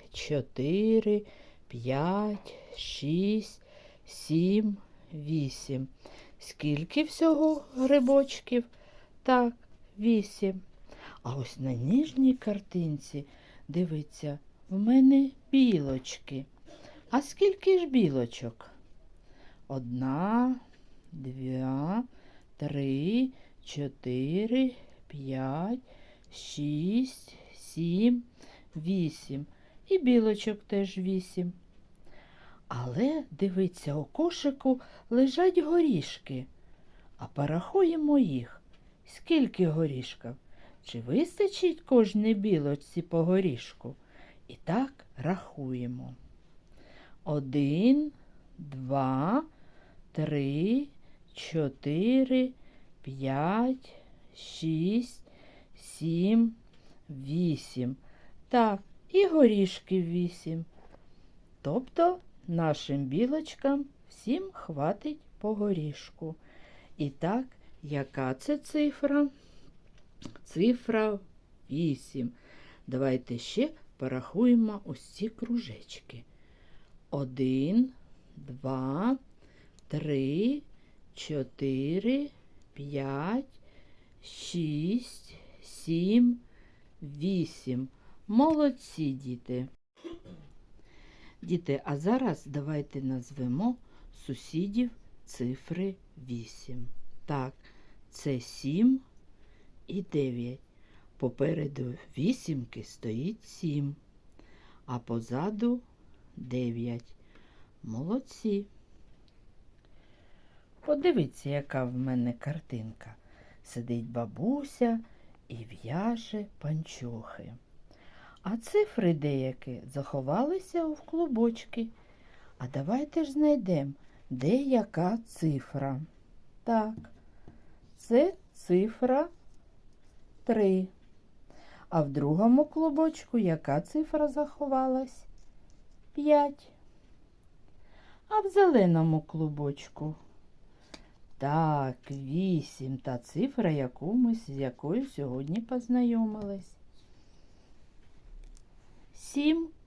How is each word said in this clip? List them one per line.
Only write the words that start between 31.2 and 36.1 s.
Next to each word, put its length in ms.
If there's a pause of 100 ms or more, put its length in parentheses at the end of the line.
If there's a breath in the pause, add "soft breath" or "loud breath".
Але, 640
дивіться, 640
у 100
кошику 760 (280 loud breath)
лежать 480
горішки. 880 (720 soft breath)